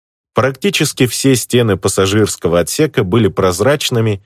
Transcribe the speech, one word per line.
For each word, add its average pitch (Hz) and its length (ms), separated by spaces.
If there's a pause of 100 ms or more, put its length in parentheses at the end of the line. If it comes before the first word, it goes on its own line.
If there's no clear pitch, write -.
(360)
Практически 135 720
все 135 280
стены 113 420
пассажирского 95 800
отсека 135 440
были 101 240
прозрачными 107 1000